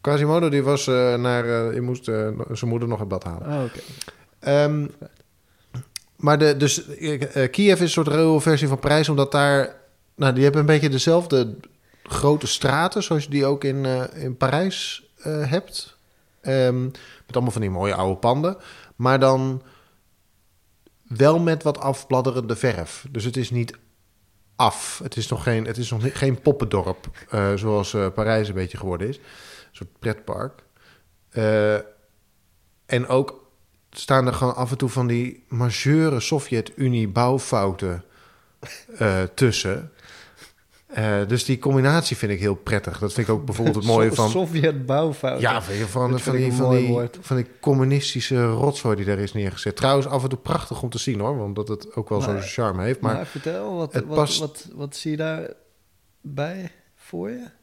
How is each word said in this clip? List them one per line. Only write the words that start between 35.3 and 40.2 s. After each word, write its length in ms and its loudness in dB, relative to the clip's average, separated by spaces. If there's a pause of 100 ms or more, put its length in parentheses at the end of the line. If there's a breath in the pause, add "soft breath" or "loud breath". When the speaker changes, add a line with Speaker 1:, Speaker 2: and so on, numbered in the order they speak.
Speaker 1:
majeure 720 2
Sovjet-Unie 880 -2
bouwfouten, 960 0 (920 soft breath)
eh, 240 2 (120)
tussen. 560 0 (960 loud breath)